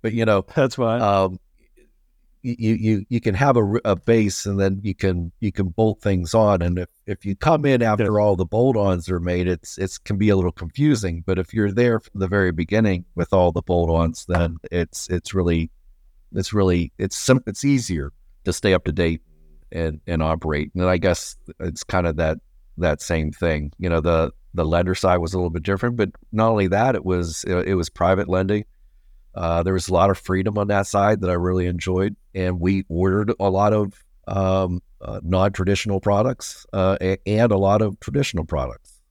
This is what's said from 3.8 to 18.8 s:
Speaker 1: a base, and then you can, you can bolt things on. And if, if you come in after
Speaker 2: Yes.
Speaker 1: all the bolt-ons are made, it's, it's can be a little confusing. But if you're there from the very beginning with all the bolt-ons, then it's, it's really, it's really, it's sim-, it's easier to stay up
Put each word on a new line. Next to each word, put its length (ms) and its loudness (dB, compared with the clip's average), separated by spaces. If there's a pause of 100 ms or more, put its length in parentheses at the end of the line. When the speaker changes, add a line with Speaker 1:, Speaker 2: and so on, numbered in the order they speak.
Speaker 1:
a 140 2
base, 480 2
and 140 -2
then 240 0
you 120 -4
can, 360 -2 (100)
you 100 -2
can 180 -2
bolt 320 0
things 320 -2
on. 280 4
And 180 0
if, 100 -8 (180)
if 180 -10
you 100 -4
come 300 0
in 160 4
after 220 2
Speaker 2:
Yes. 80 0 (100)
Speaker 1:
all 160 4
the 80 0
bolt-ons 640 0
are 100 -2
made, 280 0
it's, 300 -4
it's 200 -6
can 200 -6
be 120 2
a 80 6
little 140 0
confusing. 760 -2
But 140 0
if 140 -6
you're 180 2
there 280 2
from 220 -8
the 80 0
very 240 2
beginning 500 0 (120)
with 180 -2
all 180 6
the 120 -4
bolt-ons, 640 0
then 280 0 (140)
it's, 380 -4
it's 240 -4
really, 380 0 (600)
it's 220 -4
really, 440 2
it's 200 -6
sim-, 300 2
it's 180 -8
easier 480 -2 (320)
to 80 -2
stay 200 2
up 120 0